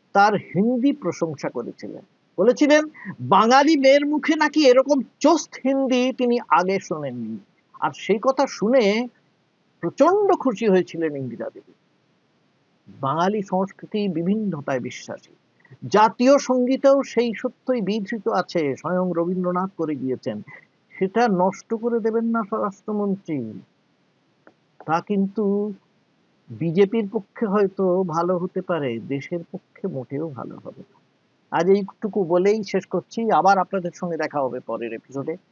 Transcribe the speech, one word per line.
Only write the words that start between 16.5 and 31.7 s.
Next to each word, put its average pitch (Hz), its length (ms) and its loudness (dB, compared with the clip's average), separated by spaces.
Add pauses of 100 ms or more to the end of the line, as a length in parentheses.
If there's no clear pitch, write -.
সেই 233 180 0 (100)
সত্যই 247 460 -4
বিধৃত 208 380 -4 (160)
আছে, 180 200 -2 (200)
স্বয়ং 180 260 -2 (100)
রবীন্দ্রনাথ 180 600 -2
করে 156 220 -2
গিয়েছেন। 127 360 -6 (580)
সেটা 190 280 -2 (180)
নষ্ট 190 280 -2 (140)
করে 233 220 -2
দেবেন 226 280 0
না 226 160 0
স্বরাষ্ট্রমন্ত্রী। 202 880 -4 (1500)
তা 156 100 0 (120)
কিন্তু 196 360 0 (1040)
বিজেপির 190 680 0
পক্ষে 220 380 -6
হয়তো 196 320 0 (300)
ভালো 170 260 0
হতে 185 280 -6
পারে, 147 220 -2 (220)
দেশের 156 280 -6 (100)
পক্ষে - 340 -16 (100)
মোটেও 139 300 -8 (120)
ভালো 101 260 -12
হবে - 260 -18
না। - 80 -20 (600)
আজ 170 80 2 (100)